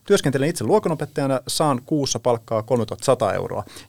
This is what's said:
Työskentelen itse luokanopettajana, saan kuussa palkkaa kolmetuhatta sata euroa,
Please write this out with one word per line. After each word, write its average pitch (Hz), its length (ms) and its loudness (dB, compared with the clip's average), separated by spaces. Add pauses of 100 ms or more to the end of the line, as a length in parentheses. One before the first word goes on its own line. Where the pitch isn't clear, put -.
Työskentelen 139 420 2
itse 165 140 -4
luokanopettajana, 147 840 0
saan 143 380 0
kuussa 139 340 -2
palkkaa 113 440 0
kolmetuhatta 110 420 -2
sata 113 280 2
euroa, 92 300 -4 (260)